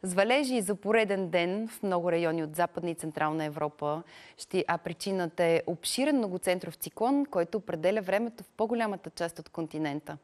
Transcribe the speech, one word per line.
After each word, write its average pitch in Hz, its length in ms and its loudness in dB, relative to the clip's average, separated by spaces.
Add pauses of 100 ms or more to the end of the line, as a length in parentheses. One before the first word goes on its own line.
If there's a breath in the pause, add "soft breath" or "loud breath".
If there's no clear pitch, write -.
С 185 100 -4
валежи 247 480 4
за 196 140 0
пореден 196 540 2
ден 180 380 0
в - 160 -10
много 180 280 2
райони 165 320 2
от 156 120 -8
Западна 175 340 -2
и 165 60 -4
Централна 156 480 -2
Европа, 151 600 -4 (340 loud breath)
ще, - 300 -2
а 170 100 0
причината 180 680 -2
е 165 240 4
обширен 277 500 0
многоцентров 185 580 -2
циклон, 277 500 0
който 180 320 -2
определя 180 440 0
времето 208 420 -2
в - 140 -20
по-голямата 214 520 0
част 170 300 -4
от 160 100 -14
континента. 151 760 -4